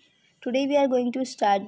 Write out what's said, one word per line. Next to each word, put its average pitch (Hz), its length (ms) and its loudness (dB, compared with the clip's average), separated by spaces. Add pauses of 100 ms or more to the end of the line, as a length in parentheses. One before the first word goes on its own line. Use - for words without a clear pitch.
(400)
Today 262 260 -2
we 269 120 0
are 277 100 4
going 247 240 0
to 262 140 -4
start 202 420 0